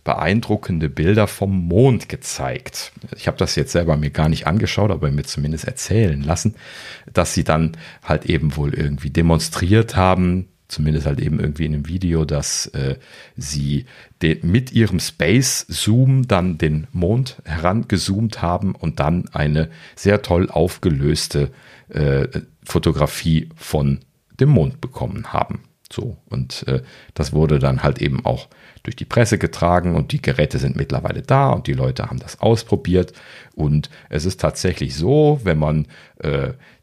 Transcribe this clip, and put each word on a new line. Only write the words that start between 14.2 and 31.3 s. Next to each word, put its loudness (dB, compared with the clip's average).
de-, 2
mit 0
ihrem 2
Space 0
Zoom 2
dann 0
den 0
Mond -2
herangezoomt -2
haben -2
und -4
dann 0
eine 0
sehr 2
toll 2
aufgelöste, 0
äh, 2
Fotografie 0
von 0
dem 6
Mond 4
bekommen -8
haben. -4
So, -8
und, -8
äh, 0
das -4
wurde 4
dann 2
halt 0
eben -2
auch -2
durch -12
die -10
Presse 2
getragen 0
und 0
die -2
Geräte 0
sind -2
mittlerweile -4
da 2